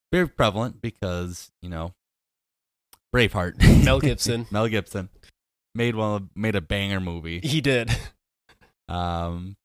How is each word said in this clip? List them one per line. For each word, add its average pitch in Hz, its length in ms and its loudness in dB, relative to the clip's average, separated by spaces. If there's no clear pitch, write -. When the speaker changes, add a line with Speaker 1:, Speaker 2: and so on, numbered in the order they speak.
Speaker 1:
very 180 180 2
prevalent 113 520 -2
because, 90 680 -6
you 90 80 -12
know, 82 240 -8
Braveheart. 104 480 0
<laughs> - 240 10
Speaker 2:
Mel 135 140 4
Gibson. 117 520 0
Speaker 1:
Mel 107 180 2
Gibson 98 400 -4
made 117 200 0
one, 104 400 -2
made 104 200 -2
a 98 60 -2
banger 98 400 -4
movie. 85 420 -6
Speaker 2:
He 156 180 -2
did. 120 300 0
Speaker 1:
Um, 87 760 -6